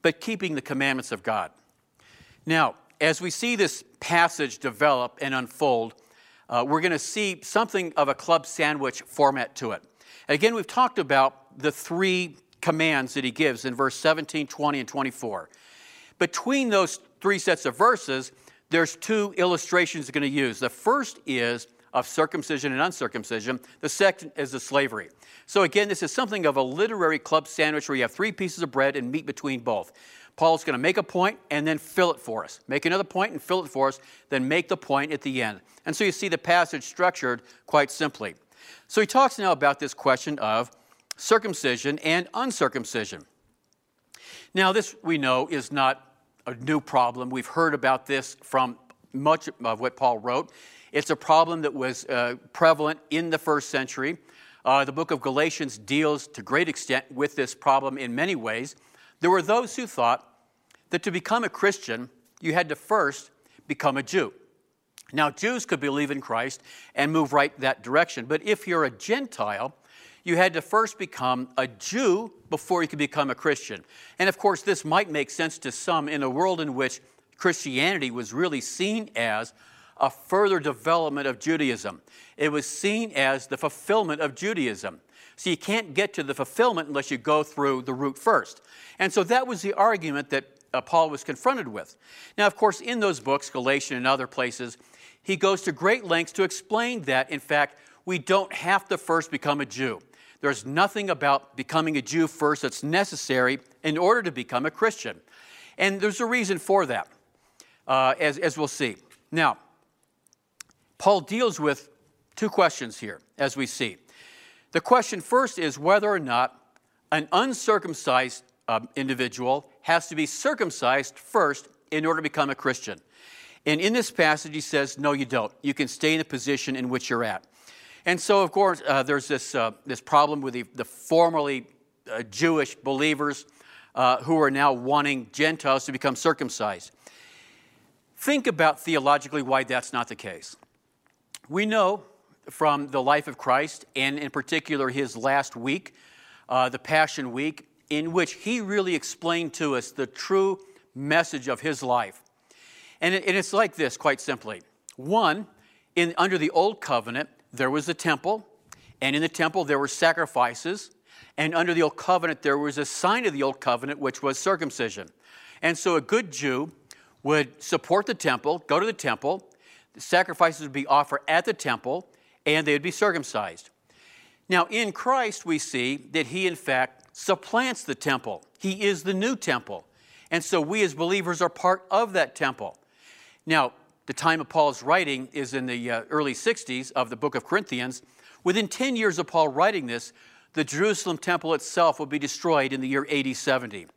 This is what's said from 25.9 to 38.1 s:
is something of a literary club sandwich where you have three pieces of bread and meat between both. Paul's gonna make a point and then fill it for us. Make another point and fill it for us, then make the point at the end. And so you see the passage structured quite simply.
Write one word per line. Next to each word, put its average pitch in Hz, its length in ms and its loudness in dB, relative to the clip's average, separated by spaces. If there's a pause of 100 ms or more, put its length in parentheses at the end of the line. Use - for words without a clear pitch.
is 160 80 -2
something 214 340 -2
of 139 120 4
a 139 60 2
literary 160 580 0
club - 260 0
sandwich 151 420 0
where 143 60 -2
you 127 80 2
have 113 80 0
three 208 220 -4
pieces 170 320 -4
of 131 80 -8
bread 135 240 2
and 123 160 -4
meat 151 140 -4
between 135 340 -6
both. 110 320 -4 (420)
Paul's 165 300 4
gonna 135 140 -2
make 170 180 2
a 208 80 0
point 190 340 0 (120)
and 147 160 0
then 156 120 0
fill 180 320 2
it - 80 -2
for 110 260 -6
us. - 220 -16
Make 139 180 -2
another 190 200 0
point 196 280 -2
and 156 80 -10
fill 185 220 -2
it 143 60 -12
for 135 200 2
us, 135 120 -4 (280)
then 131 200 -2
make 170 200 0
the 180 80 0
point 143 360 -2
at 143 80 -6
the 131 200 -4
end. 107 200 -4 (260)
And 156 80 -4
so - 80 -2
you 196 80 4
see 202 180 -6
the 165 100 0
passage 170 440 2
structured 135 600 -2 (240)
quite 143 260 2
simply. 113 420 -4 (540)